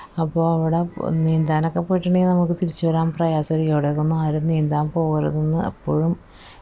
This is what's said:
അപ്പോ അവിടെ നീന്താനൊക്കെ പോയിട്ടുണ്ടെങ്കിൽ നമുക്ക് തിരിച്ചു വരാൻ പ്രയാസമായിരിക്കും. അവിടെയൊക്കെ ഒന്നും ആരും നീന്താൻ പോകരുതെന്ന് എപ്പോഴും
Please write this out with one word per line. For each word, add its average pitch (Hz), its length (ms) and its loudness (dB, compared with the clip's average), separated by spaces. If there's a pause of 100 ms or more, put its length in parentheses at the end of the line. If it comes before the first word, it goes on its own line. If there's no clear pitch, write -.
(220)
അപ്പോ 165 320 0
അവിടെ 165 560 -2
നീന്താനൊക്കെ 160 680 0
പോയിട്ടുണ്ടെങ്കിൽ 180 500 2
നമുക്ക് 175 240 2
തിരിച്ചു 170 340 -2
വരാൻ 160 240 2
പ്രയാസമായിരിക്കും. 160 640 0
അവിടെയൊക്കെ 147 280 0
ഒന്നും 160 180 0
ആരും 156 280 0
നീന്താൻ 151 420 0
പോകരുതെന്ന് 156 760 0
എപ്പോഴും 156 640 -2 (320)